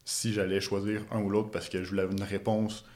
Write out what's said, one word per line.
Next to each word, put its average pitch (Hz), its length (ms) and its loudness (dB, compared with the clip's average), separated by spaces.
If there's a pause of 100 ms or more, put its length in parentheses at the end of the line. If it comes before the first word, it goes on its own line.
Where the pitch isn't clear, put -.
si - 260 -2
j'allais 98 300 2
choisir 104 400 -2 (100)
un 113 80 0
ou 101 120 0
l'autre 107 180 4
parce - 200 -4
que 92 140 -2
je 92 60 -6
voulais 95 160 2
une 95 160 0
réponse 107 640 0 (100)